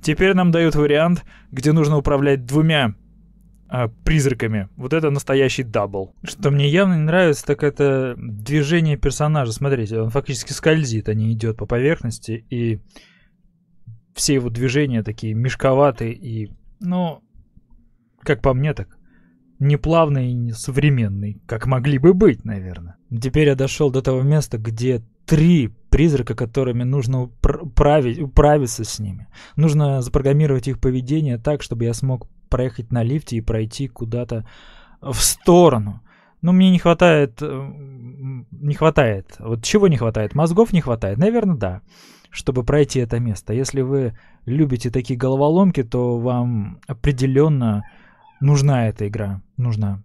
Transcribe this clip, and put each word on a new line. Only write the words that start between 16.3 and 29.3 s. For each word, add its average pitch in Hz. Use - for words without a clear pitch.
ну, 175
как 143
по 139
мне, 139
так -
неплавные 143
и 123
несовременные, 117
как 117
могли 131
бы 165
быть, 185
наверное. 92
Теперь 131
я 139
дошел 135
до 131
того 131
места, 143
где 117
три 156
призрака, 139
которыми 123
нужно 127
упр-, -
управить, 143
управиться 147
с -
ними. 98